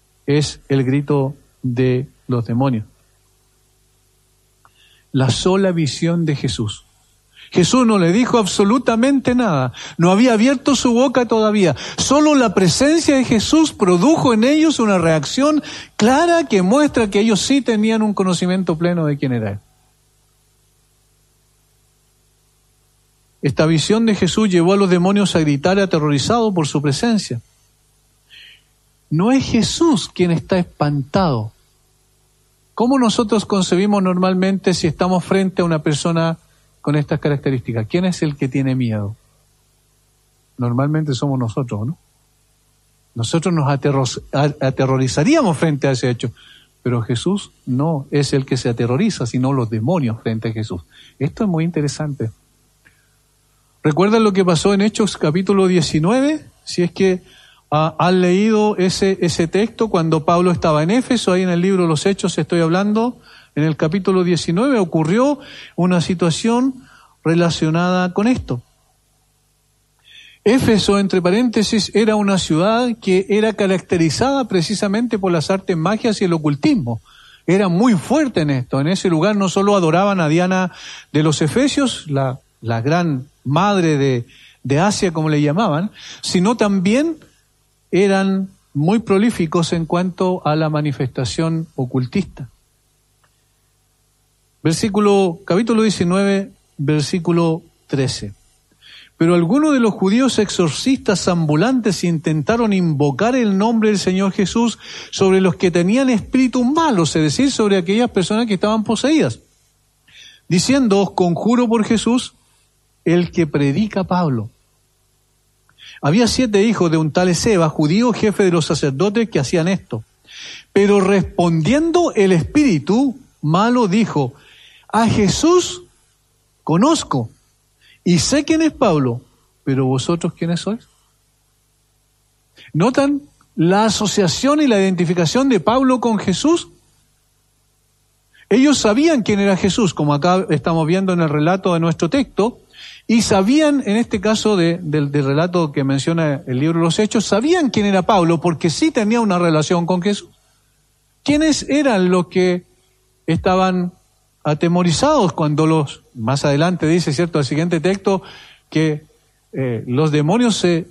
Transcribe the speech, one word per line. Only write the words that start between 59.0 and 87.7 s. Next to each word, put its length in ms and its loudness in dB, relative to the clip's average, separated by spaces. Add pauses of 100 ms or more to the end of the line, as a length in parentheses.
ese 260 0
texto 420 -2
cuando 360 0
Pablo 260 2
estaba 320 0
en 80 0
Éfeso, 400 0
ahí 120 2
en 60 0
el 120 0
libro 220 2
de 60 2
los 160 0
Hechos 320 -2
estoy 240 0
hablando, 560 0 (380)
en 80 0
el 140 0
capítulo 460 0
diecinueve 560 0
ocurrió 600 0 (360)
una 260 0
situación 840 -2 (360)
relacionada 920 0
con 140 0
esto. 340 -2 (1800)
Éfeso, 560 2
entre 220 0
paréntesis, 720 0
era 220 2
una 220 0
ciudad 520 0 (120)
que 280 0
era 240 0
caracterizada 920 0
precisamente 720 -2
por 120 0
las 180 0
artes 260 -2
magias 460 -2
y 40 0
el 80 2
ocultismo. 680 0 (460)
Era 220 2
muy 240 2
fuerte 480 0
en 80 0
esto. 300 -2
En 80 0
ese 220 0
lugar 260 0
no 140 0
solo 260 2
adoraban 440 2
a 80 0
Diana 440 0 (400)
de 120 0
los 180 0
Efesios, 680 -2
la, 300 -4 (220)
la 200 -4
gran 460 -2 (160)
madre 540 0
de, 280 0 (380)
de 160 0
Asia, 320 0
como 180 -2
le 120 2
llamaban, 500 0 (300)
sino 340 0
también 600 0 (760)